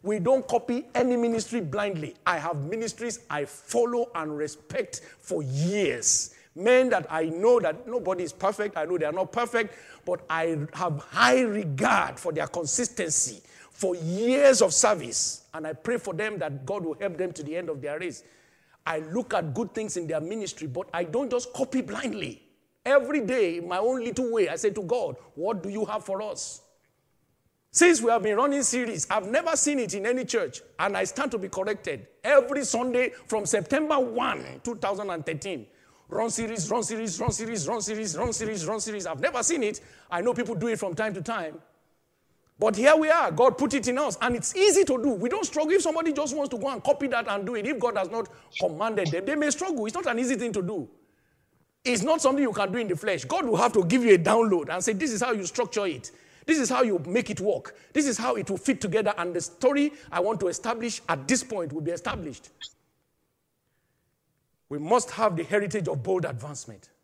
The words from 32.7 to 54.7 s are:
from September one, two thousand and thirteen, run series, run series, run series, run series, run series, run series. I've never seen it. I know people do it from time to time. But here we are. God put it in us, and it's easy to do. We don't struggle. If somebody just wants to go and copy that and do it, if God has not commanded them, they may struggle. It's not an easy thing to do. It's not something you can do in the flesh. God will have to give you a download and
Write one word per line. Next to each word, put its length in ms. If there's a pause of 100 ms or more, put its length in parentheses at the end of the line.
from 180
September 520
one, 460 (180)
two 140
thousand 340
and 160
thirteen, 400 (440)
run 200
series, 400
run 140
series, 340
run 140
series, 380
run 120
series, 360
run 160
series, 320
run 160
series. 240
I've 160
never 200
seen 220
it. 160 (300)
I 100
know 140
people 200
do 140
it 120
from 160
time 180
to 80
time. 400 (960)
But 160
here 220
we 120
are. 220
God 260
put 160
it 140
in 100
us, 240
and 140
it's 180
easy 300
to 180
do. 120
We 160
don't 160
struggle. 260
If 100
somebody 300
just 240
wants 140
to 80
go 100
and 160
copy 240
that 220
and 160
do 100
it, 100
if 140
God 180
has 140
not 160 (320)
commanded 520
them, 140
they 100
may 140
struggle. 360
It's 100
not 120
an 120
easy 160
thing 160
to 100
do. 280 (960)
It's 180
not 180
something 220
you 80
can 180
do 100
in 100
the 80
flesh. 260
God 220
will 100
have 180
to 120
give 180
you 120
a 20
download 520
and 140